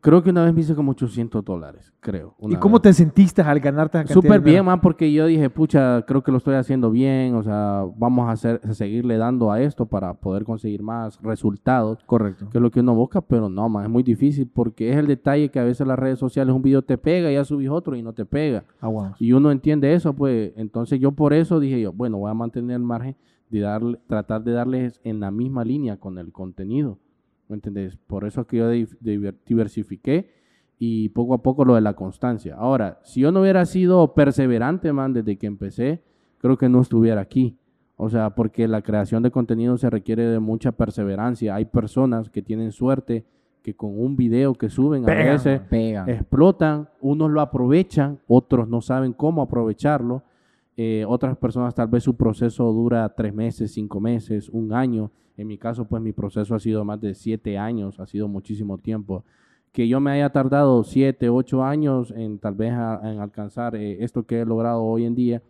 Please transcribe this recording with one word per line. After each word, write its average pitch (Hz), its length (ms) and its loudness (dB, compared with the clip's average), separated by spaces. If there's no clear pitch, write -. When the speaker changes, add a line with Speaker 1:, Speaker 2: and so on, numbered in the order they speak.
Speaker 1:
Creo 165 220 6
que 180 80 2
una 175 140 4
vez 165 100 4
me 165 60 2
hice 156 160 0
como 143 160 0
ochocientos 117 520 -4
dólares, 82 540 -12
creo, 98 400 -10
Speaker 2:
¿Y - 80 -12
Speaker 1:
una 107 140 -2
Speaker 2:
cómo 202 160 6
Speaker 1:
vez. 226 60 6
Speaker 2:
te 202 100 10
sentiste 175 500 6
al 147 160 4
ganarte 147 400 0
esa 156 60 0
cantidad 143 100 -6
Speaker 1:
Súper 185 160 8
Speaker 2:
de 208 80 10
dinero? 151 140 6
Speaker 1:
bien, 190 140 6
man, 180 140 2
porque 165 320 4
yo 156 140 4
dije, 156 240 4
pucha, 131 520 2
creo 135 200 0
que - 80 -2
lo 131 80 4
estoy 135 160 0
haciendo 127 380 0
bien, 131 420 2
o 110 80 0
sea, 104 420 -2
vamos 120 320 2
a - 20 -2
hacer, 117 320 -2
a 107 120 -4
seguirle 113 440 -2
dando 117 320 0
a 107 100 0
esto 139 260 -2
para 95 280 -6
poder 98 300 -6
conseguir 107 400 -8
más 113 360 -10
resultados. 110 840 -2
Speaker 2:
Correcto. 104 420 0
Speaker 1:
Que 113 100 -2
es 117 40 4
lo 117 80 4
que - 80 0
uno 120 160 4
busca, 127 260 0
pero 113 280 0
no, 101 200 -4
man, 104 180 -4
es 107 40 -4
muy 123 140 2
difícil 131 440 0
porque 117 440 -2
es 139 60 2
el 147 100 0
detalle 143 400 0
que 131 100 -4
a 123 60 0
veces 123 200 0
las 131 140 -2
redes 131 220 -2
sociales, 131 340 0
un 131 80 0
video 135 200 4
te 131 140 0
pega 170 360 0
y - 20 0
ya 139 100 0
subís 139 240 -4
otro 156 280 -4
y 117 60 -10
no 113 100 -10
te 110 120 -8
pega. 139 380 -2
Speaker 2:
Ah, - 60 -6
wow. 104 320 -4
Speaker 1:
Y 117 140 4
uno 139 180 6
entiende 143 440 2
eso, 165 180 0
pues, 131 420 -2
entonces 113 460 -4
yo 139 100 4
por 143 220 2
eso 160 260 2
dije 135 220 0
yo, 101 120 -4
bueno, 110 260 -4
voy 101 120 -4
a 110 40 -6
mantener 120 420 -6
el 123 60 -4
margen 120 340 -6
de 107 100 -2
darle, 110 460 -4
tratar 110 380 -4
de 117 80 -2
darles 123 500 -4
en 110 160 -6
la 98 140 -6
misma 123 320 -4
línea 123 320 -4
con 92 220 -14
el 82 120 -16
contenido. 98 680 -8
¿Me 107 60 -12
entendés? 98 420 -10
Por 101 200 -8
eso 113 160 -6
es 113 40 -8
que 120 120 -4
yo 113 100 0
di-, 117 180 -2
diver-, 101 360 -6
diversifiqué 113 840 -2
y 113 300 -2
poco 120 240 -2
a 123 100 2
poco 135 220 2
lo 127 120 6
de 110 40 4
la 104 140 0
constancia. 98 640 -8
Ahora, 113 460 -2
si - 180 -6
yo 151 100 4
no 190 80 4
hubiera 190 240 4
sido 180 480 4
perseverante, 139 800 2
man, 135 220 -2
desde 107 240 -2
que - 80 -8
empecé, 104 560 -6
creo 131 160 4
que 131 100 2
no 123 140 6
estuviera 113 400 2
aquí. 123 340 -2
O 107 140 -6
sea, 110 240 -2
porque 113 340 -2
la 107 140 -2
creación 107 400 -2
de 123 80 2
contenido 120 480 -2
se 123 100 0
requiere 113 380 -2
de 113 140 0
mucha 110 320 -2
perseverancia. 104 840 -4
Hay 107 100 -2
personas 113 640 -2
que 101 140 -10
tienen 110 280 -6
suerte 123 540 -2
que 107 120 -10
con 104 240 -8
un 131 160 -2
video 127 380 2
que 120 160 -4
suben 135 360 0
a - 20 2
Speaker 2:
Pegan. 156 260 2
Speaker 1:
veces 135 280 2
Speaker 3:
Pegan. 110 360 -2
Speaker 1:
explotan, 151 800 2
unos 151 300 0
lo 151 100 2
aprovechan, 143 800 0
otros 120 400 4
no 117 140 -2
saben 131 320 -4
cómo 156 260 -2
aprovecharlo. 120 840 -2
Eh, 110 320 -2
otras 127 300 -2
personas 123 360 -4
tal 117 140 -2
vez 117 160 0
su 127 100 0
proceso 117 580 0
dura 117 420 0
tres 107 200 -6
meses, 110 380 -6
cinco 104 280 -8
meses, 110 500 -4
un 110 240 -6
año. 120 360 -2
En 104 100 -14
mi 107 100 -12
caso, 117 280 -8
pues 113 180 -6
mi 113 100 -6
proceso 104 440 -6
ha - 20 -2
sido 107 260 -4
más 104 160 -8
de 104 140 -6
siete 107 440 -8
años, 101 420 -8
ha 92 60 -14
sido 104 200 -6
muchísimo 101 520 -8
tiempo. 101 460 -8
Que 120 160 -2
yo 127 140 0
me 143 100 0
haya 143 200 0
tardado 135 520 2
siete, 131 460 0
ocho 127 340 0
años 135 540 -2
en 107 240 -8
tal 104 160 -6
vez 110 160 -4
a-, 113 320 -4
en 110 160 -8
alcanzar, 107 560 -10
eh, 104 260 -8
esto 123 220 -6
que 117 160 -4
he 117 40 -2
logrado 113 380 -2
hoy 113 220 -2
en 117 100 -2
día 120 360 -2